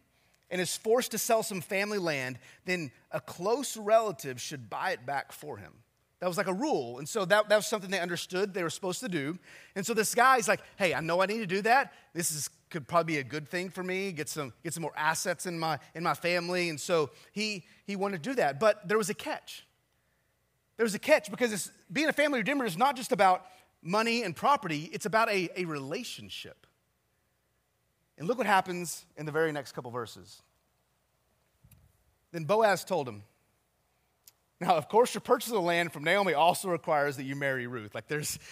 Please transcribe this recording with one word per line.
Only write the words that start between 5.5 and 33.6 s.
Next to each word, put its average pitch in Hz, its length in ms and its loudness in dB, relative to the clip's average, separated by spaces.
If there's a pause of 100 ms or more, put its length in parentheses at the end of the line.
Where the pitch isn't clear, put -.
him. 95 160 -16 (460)
That 180 80 -4
was 175 100 -2
like 190 100 0
a 185 60 0
rule. 175 460 -2
And 147 80 -10
so 214 180 -2
that, 208 240 6
that 208 60 8
was 208 100 2
something 196 240 -4
they 190 100 0
understood 180 540 -2
they 185 100 -2
were 165 60 -2
supposed 185 300 -6
to 247 100 -6
do. 160 300 -4 (360)
And 190 100 -4
so 240 80 -2
this 220 200 0
guy's 240 340 6
like, 196 120 2 (180)
"Hey, 175 160 2
I 127 60 0
know 165 220 2
I 190 40 4
need 214 140 -2
to 220 80 -4
do 190 140 0
that. 247 320 4 (200)
This 170 180 -2
is, 151 180 -6 (200)
could 151 180 -8
probably 170 260 2
be 151 60 0
a 135 40 -2
good 143 240 -8
thing 180 220 -4
for 185 120 -10
me, 185 300 -4
get 147 160 -6
some, 139 340 -6
get 160 120 -6
some 165 80 -8
more 151 160 -4
assets 160 480 0
in 175 120 -4
my, 160 220 -2 (160)
in 165 80 -6
my 165 100 2
family." 175 560 0
And 151 100 -6
so 160 320 2 (200)
he, 208 320 -4 (240)
he 202 80 -6
wanted 196 260 -2
to 175 100 -6
do 277 40 -6
that. 143 240 0
But 214 260 4
there 202 120 2
was 208 120 0
a 208 40 -6
catch. - 520 -10 (1120)
There 220 80 0
was 220 100 2
a 208 60 -4
catch 285 320 4
because 226 220 0
it's, - 180 -6 (200)
being 285 180 0
a - 40 0
family 285 260 2
redeemer 254 260 0
is 170 120 -4
not 254 200 2
just 247 160 -4
about 185 320 4 (360)
money 226 420 2
and 175 120 -4
property. 185 560 0
It's 202 140 -8
about 220 240 2
a, 190 260 0
a 185 80 -4
relationship. 143 1040 -10 (1500)
And 160 100 -6
look 233 100 -2
what 233 100 0
happens 185 580 0 (100)
in 151 100 -10
the 151 60 -6
very 156 220 2
next 139 180 -8
couple 127 180 -12
verses. 104 520 -12 (1900)
Then 170 100 -4
Boaz 202 400 4
told 151 240 -2
him, 101 160 -12 (1400)